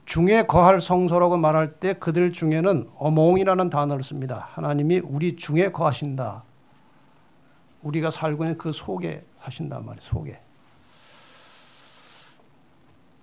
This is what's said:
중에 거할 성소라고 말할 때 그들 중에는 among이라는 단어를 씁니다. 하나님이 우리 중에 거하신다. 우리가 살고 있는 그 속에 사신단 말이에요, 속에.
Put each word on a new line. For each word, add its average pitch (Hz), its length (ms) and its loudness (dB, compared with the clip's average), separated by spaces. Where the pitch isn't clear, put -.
중에 196 380 4
거할 180 380 6
성소라고 180 560 2
말할 156 380 2
때 190 180 -4
그들 175 400 0
중에는 160 560 0
among이라는 180 680 4
단어를 143 340 -2
씁니다. 131 480 -10
하나님이 147 480 0
우리 156 380 -4
중에 175 340 0
거하신다. 135 720 -4
우리가 156 280 -4
살고 156 320 -4
있는 165 140 -4
그 160 160 -6
속에 180 520 -10
사신단 131 440 -12
말이에요, 107 160 -16
속에. 147 360 -10